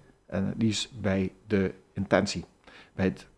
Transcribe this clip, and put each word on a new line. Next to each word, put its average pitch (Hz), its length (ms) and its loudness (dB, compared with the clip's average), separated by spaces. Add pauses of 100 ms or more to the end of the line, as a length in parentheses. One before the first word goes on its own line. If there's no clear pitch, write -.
(260)
En 98 300 -2
die 113 120 2
is - 320 -4
bij 95 320 0 (140)
de 98 280 0 (180)
intentie, 95 520 0 (500)
bij 92 100 0
het, - 220 -2 (120)